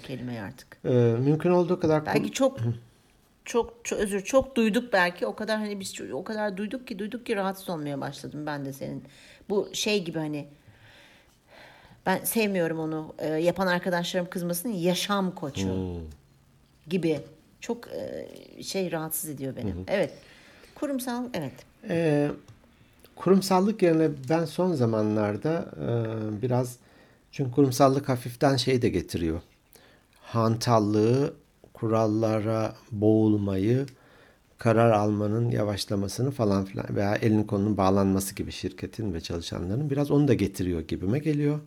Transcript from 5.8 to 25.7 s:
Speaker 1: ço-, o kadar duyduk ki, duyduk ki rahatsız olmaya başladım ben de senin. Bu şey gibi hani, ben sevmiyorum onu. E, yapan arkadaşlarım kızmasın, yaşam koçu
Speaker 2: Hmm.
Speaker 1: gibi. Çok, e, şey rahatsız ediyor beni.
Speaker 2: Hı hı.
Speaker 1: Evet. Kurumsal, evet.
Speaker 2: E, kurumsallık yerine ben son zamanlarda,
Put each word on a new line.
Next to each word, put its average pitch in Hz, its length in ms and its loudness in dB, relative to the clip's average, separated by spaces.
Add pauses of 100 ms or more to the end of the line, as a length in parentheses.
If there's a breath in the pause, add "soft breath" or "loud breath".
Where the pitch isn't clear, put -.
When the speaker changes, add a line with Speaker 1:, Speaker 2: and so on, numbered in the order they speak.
Speaker 1:
ço-, - 200 -10
o 151 100 -6
kadar 208 340 -4
duyduk 214 300 -8
ki, 196 120 -10
duyduk 220 260 -8
ki 233 100 -4
rahatsız 190 340 -4
olmaya 147 320 -6
başladım 139 440 -10
ben 147 200 -6
de 135 80 -8
senin. 139 300 -10 (460 loud breath)
Bu 190 240 -2
şey 208 300 0
gibi 160 160 -6
hani, 151 280 -6 (1600 loud breath)
ben 185 180 0
sevmiyorum 185 560 0
onu. 156 400 -6
E, - 80 -4
yapan 170 400 0
arkadaşlarım 175 600 -2
kızmasın, 175 400 -4
yaşam 180 640 0
koçu 123 320 -4
Speaker 2:
Hmm. 92 340 -4 (880)
Speaker 1:
gibi. 160 300 0 (420)
Çok, 233 260 -8
e, 65 400 -10 (360)
şey 185 280 -4
rahatsız 156 380 -6
ediyor 135 260 -8
beni. 110 160 -4
Speaker 2:
Hı 90 60 -6
hı. 92 100 -8
Speaker 1:
Evet. 190 260 0 (600 loud breath)
Kurumsal, 254 480 -4 (100)
evet. 151 200 -6 (360)
Speaker 2:
E, 151 400 2 (840)
kurumsallık 190 680 4
yerine 160 280 6 (200)
ben 165 160 2
son 175 280 0
zamanlarda, 107 920 2 (120)